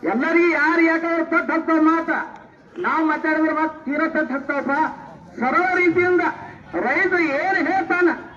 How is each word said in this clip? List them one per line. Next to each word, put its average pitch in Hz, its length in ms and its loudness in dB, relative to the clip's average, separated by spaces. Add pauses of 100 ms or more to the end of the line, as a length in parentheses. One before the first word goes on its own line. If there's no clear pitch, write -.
(120)
ಎಲ್ಲರಿಗೆ 330 400 4 (100)
ಯಾರು 330 200 4 (100)
ಯಾಕಂದ್ರೆ 330 420 0
ತಟ್ಟು 311 220 0
ಹತ್ತಾವ 320 240 2 (120)
ಮಾತ, 330 180 0 (760)
ನಾವ್ 294 260 0
ಮಾತಾಡಿದ್ರೆ 311 480 0
ಮಾತು 311 160 -2 (100)
ತೀರಾ 302 300 -2
ತಟ್ಟು 302 220 -2
ಹತ್ತಾವಪ್ಪ. 277 340 -4 (680)
ಸರಳ 285 260 0 (160)
ರೀತಿಯಿಂದ 359 420 2 (640)
ರೈತ 359 280 0 (260)
ಏನ್ 370 200 -2 (100)
ಹೇಳ್ತಾನ 359 400 2 (260)